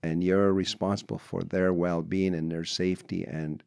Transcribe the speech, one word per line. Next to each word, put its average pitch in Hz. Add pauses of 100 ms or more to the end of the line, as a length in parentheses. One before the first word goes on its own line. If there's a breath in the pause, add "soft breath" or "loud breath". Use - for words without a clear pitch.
and 82
you're 95
responsible 95
for -
their 92
well-being 87
and 80
their 82
safety 92
and 78